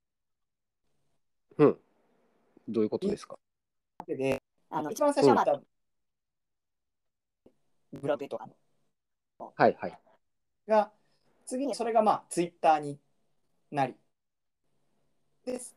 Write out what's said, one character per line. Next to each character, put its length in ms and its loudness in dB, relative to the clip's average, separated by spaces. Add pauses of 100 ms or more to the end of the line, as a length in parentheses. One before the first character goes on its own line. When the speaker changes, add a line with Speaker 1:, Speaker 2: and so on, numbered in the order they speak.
(1600)
Speaker 1:
う 80 8
ん。 120 4 (880)
ど 140 -2
う 20 2
い 40 2
う 20 -16
こ 100 -4
と 80 -4
で 100 -2
す 100 -20
か？ 100 -18 (680)
Speaker 2:
で、 340 -2 (280)
あ 120 -6
の、 100 -8
一 80 -8
番 140 2
最 100 0
初 60 6
は 60 6
ま 100 2
だ、 80 2
Speaker 1:
う 40 -2 (2500)
ん。 20 -20
Speaker 2:
ブ 80 -8
ロ 100 0
グ 100 -12
と 100 -10
か 100 -16
の。 80 -20 (1000)
Speaker 1:
は 120 4
い、 120 2
は 80 -8
い。 120 -16 (680)
Speaker 2:
が、 240 2 (540)
次 220 -6
に 80 -4
そ 100 -6
れ 80 -2
が、 80 4
ま 120 4
あ、 160 -6
Twitter 500 0
に 200 -8 (720)
な 140 0
り、 100 -6 (1500)
で、 140 -6 (180)